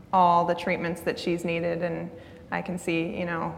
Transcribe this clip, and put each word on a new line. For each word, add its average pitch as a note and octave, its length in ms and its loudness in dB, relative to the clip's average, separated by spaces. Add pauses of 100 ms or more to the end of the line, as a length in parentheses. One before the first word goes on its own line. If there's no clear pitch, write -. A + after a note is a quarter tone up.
(120)
all F3 340 6
the F3 80 2
treatments F3 480 -2
that - 160 -2
she's E3+ 260 0
needed. E3+ 380 -2
And E3+ 280 -4 (400)
I F3 120 -2
can F3+ 160 -6
see, E3+ 380 -2
you F3+ 100 -4
know, E3 320 -2